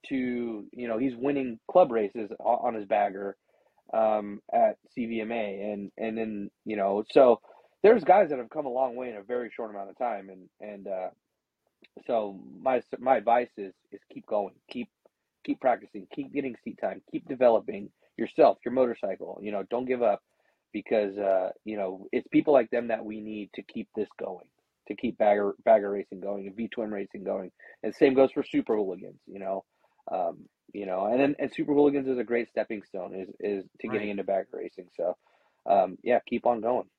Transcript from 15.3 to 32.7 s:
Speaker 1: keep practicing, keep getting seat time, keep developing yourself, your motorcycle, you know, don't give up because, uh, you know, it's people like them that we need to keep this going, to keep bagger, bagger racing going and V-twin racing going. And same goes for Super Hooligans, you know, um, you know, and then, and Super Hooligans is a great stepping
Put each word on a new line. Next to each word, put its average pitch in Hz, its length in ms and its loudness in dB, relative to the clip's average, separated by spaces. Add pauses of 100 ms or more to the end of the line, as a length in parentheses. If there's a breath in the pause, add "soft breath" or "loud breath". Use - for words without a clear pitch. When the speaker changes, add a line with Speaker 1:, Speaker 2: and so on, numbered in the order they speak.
Speaker 1:
keep 143 160 -4
practicing, 107 520 -2
keep 139 200 -10
getting 135 300 -4
seat - 180 -12
time, 98 200 -6 (100)
keep - 160 -8
developing 110 640 2 (280)
yourself, 117 480 4
your 120 80 -4
motorcycle, 101 680 -2
you 104 80 -6
know, 98 180 -4
don't 123 160 -4
give 127 160 -2
up 107 200 2 (500)
because, 104 460 -2
uh, 95 320 2 (160)
you 107 120 -6
know, 95 340 -6
it's - 180 -2
people 151 240 4
like 120 180 6
them 120 160 -2
that 113 160 -2
we 107 160 -10
need 107 340 -10
to - 100 -12
keep - 320 -10
this - 120 -2 (120)
going, 92 260 -8 (420)
to 104 80 -8
keep - 220 -6
bagger, 104 360 4 (120)
bagger 104 260 6
racing 101 300 -6
going 98 260 -6
and 95 80 -14
V-twin 110 340 -6
racing 101 340 -8
going. 98 280 -6 (320 loud breath)
And 139 100 -4
same 139 220 6
goes 131 160 6
for 143 120 -2
Super 127 320 0
Hooligans, 95 520 -4
you 95 120 -16
know, 95 260 -6 (460)
um, 87 260 -4 (360)
you 101 140 -6
know, 95 180 -2
and 120 140 2
then, 143 180 4
and 135 160 -4
Super 147 200 -2
Hooligans 143 340 4
is 131 100 -2
a 120 60 -4
great 117 260 -2
stepping 107 340 -4